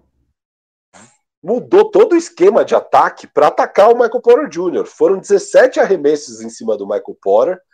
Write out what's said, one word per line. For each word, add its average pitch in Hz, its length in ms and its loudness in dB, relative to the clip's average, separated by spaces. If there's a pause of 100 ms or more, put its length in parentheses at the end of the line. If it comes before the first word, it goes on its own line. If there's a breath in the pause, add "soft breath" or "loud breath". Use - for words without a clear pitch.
(1400)
mudou 196 460 0
todo 226 240 2
o 339 40 4
esquema 208 460 0
de - 120 -2
ataque - 520 -2
pra 147 200 0
atacar 226 420 0
o 233 60 4
Michael 240 260 -2
Porter 254 300 2
Júnior 165 340 -6
Foram 175 320 -2
dezessete 202 640 0
arremessos 147 600 -2
em 113 100 -14
cima 110 280 -8
do 98 80 -12
Michael 101 360 -8
Porter, 127 380 0 (140)